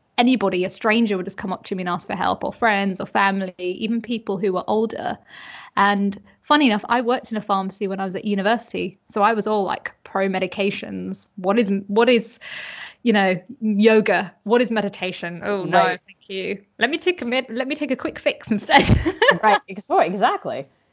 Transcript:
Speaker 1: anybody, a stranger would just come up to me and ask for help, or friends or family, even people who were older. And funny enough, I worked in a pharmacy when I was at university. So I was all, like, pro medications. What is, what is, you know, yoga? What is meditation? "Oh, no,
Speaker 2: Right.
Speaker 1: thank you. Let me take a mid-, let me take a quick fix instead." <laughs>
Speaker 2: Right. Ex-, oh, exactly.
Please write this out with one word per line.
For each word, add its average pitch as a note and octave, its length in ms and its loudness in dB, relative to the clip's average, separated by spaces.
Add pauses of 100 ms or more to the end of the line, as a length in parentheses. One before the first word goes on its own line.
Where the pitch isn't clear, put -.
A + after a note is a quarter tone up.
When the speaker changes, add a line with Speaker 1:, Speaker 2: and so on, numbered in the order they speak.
(180)
Speaker 1:
anybody, G3 460 2
a F#3 60 -4
stranger A3 460 0
would F#3 100 -4
just - 120 -14
come F#3+ 140 -6
up - 120 -10
to - 100 -8
me F#3 80 -4
and F3+ 60 -6
ask F3 180 -4
for - 80 -8
help, F#3 300 -2
or - 80 -4
friends G3 480 0
or F#3 60 -8
family, G3 520 0
even A3 420 -4
people A3+ 380 -6
who F#3+ 140 0
were F3+ 160 -4
older. A3 500 -2 (560)
And G3+ 460 2 (220)
funny D4 240 4
enough, G#3 220 2
I A#3+ 120 2
worked B3 320 -2
in G#3+ 60 -2
a - 20 -6
pharmacy F#3+ 480 -2
when F#3+ 100 -6
I G3 60 -4
was F#3 100 -6
at G3 120 -8
university. G3 720 -2 (100)
So G#3+ 140 -2
I A3 100 6
was G#3 140 -2
all, G#3+ 180 0
like, - 260 -4 (140)
pro G3 240 0
medications. F#3+ 1080 -4
What G3 220 0
is, G3+ 140 2 (140)
what A#3 240 4
is, - 280 0 (640)
you A#3 100 4
know, F#3+ 260 2 (220)
yoga? G#3+ 680 4 (120)
What A#3 160 2
is A#3 100 0
meditation? F#3 720 -4
"Oh, G3+ 220 -2
no, F3+ 140 2
Speaker 2:
Right. F3+ 280 2
Speaker 1:
thank - 220 -20
you. F#3+ 340 -6 (160)
Let A#3+ 120 0
me D#4+ 80 -2
take F4+ 240 -2
a - 20 -6
mid-, B3+ 240 -2
let B3 180 -4
me C#4+ 80 -6
take D4 160 -4
a C4 60 -2
quick - 220 -6
fix - 320 -4
instead." B3 340 4
<laughs> - 580 2
Speaker 2:
Right. G#3 240 4
Ex-, F#3+ 220 -14
oh, F4+ 120 2
exactly. F#3 680 -2 (260)